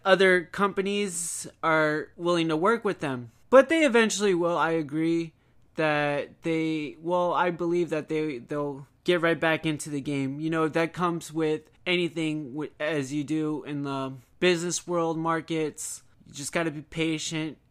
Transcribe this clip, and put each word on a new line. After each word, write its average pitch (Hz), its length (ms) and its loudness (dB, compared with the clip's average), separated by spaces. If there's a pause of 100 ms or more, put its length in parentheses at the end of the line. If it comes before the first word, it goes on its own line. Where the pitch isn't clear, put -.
other 185 400 6
companies 190 1000 -4 (140)
are 156 540 2
willing 170 320 0
to 160 80 0
work 220 300 2
with 185 160 -2
them. 123 300 -6 (180)
But 262 180 10
they 320 160 4
eventually 208 500 4
will, 170 240 2
I 156 140 2
agree. 165 640 -2 (420)
That 147 680 -2
they, 160 580 -2
well, 175 320 0
I 170 160 2
believe 170 400 0
that 151 180 -4
they, 156 300 -2
they'll 143 480 -6 (200)
get 175 160 2
right 165 180 2
back 160 260 0
into 156 240 -4
the 143 120 -4
game. 139 380 -4
You 160 120 -4
know, 160 160 0
that 165 260 0
comes 170 400 -4
with 156 280 0 (260)
anything 156 640 -2
w-, 147 180 -8 (100)
as 151 320 -2
you 147 120 -2
do 156 400 -2
in 143 180 -6
the 135 320 -6 (260)
business 175 460 0
world, 165 320 0
markets. 160 840 -4 (240)
You - 80 -20
just 139 160 -10
gotta 165 180 -2
be 147 140 -8
patient, 160 760 -4 (140)